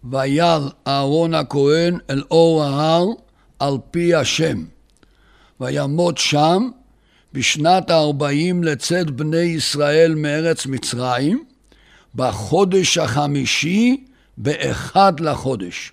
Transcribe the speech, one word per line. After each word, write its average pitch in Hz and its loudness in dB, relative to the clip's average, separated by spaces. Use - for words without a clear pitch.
"ויל 143 2
אהרון 143 0
הכהן 156 0
אל 139 -4
אור 165 4
ההר 156 0
על 139 -2
פי 170 2
השם. 139 -2
וימות 143 -2
שם 165 2
בשנת 156 2
הארבעים 151 0
לצאת 165 -2
בני 156 -2
ישראל 160 2
מארץ 156 -2
מצרים, 131 -2
בחודש 160 0
החמישי, 147 0
באחד 143 0
לחודש." 127 -6